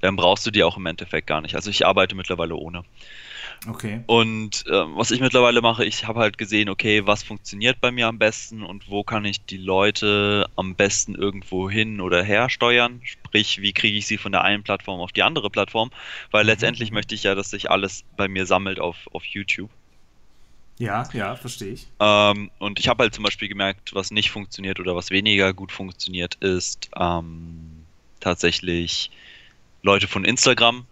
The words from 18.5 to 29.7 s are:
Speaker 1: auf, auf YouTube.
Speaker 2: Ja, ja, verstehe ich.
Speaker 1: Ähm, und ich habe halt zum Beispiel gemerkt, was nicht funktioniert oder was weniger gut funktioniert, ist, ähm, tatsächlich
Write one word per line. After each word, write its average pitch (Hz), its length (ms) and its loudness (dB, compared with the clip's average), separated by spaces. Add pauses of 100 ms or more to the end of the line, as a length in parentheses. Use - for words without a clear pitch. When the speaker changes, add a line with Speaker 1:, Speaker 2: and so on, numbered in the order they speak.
Speaker 1:
auf, - 340 -6
auf - 120 -10
YouTube. 101 460 -6 (1080)
Speaker 2:
Ja, 113 340 -4
ja, 110 240 -4
verstehe 117 380 -10
ich. - 120 -16 (140)
Speaker 1:
Ähm, 104 580 6
und 101 200 -4
ich - 100 0
habe 127 160 4
halt 110 100 0
zum 107 100 -10
Beispiel 104 240 -2
gemerkt, 98 460 -4
was 95 160 -2
nicht 104 200 2
funktioniert 98 500 -8
oder 90 140 -2
was 87 160 -6
weniger 98 440 4
gut 92 180 -12
funktioniert, 90 640 -8
ist, - 600 -2
ähm, 82 880 -6 (340)
tatsächlich 87 920 0 (720)